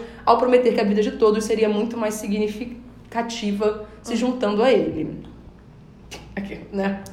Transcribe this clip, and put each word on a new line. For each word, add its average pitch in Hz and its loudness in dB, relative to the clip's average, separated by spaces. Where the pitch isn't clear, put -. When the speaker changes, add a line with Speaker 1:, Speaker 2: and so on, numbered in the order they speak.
Speaker 1:
ao 233 6
prometer 247 4
que - 2
a 226 2
vida 202 2
de 254 0
todos 214 4
seria 220 2
muito 226 -2
mais 214 -2
significativa 214 -4
se - -8
Speaker 2:
Uhum. 220 0
Speaker 1:
juntando 208 0
a 262 6
ele. - -2
Aqui, 202 -8
né? 196 -4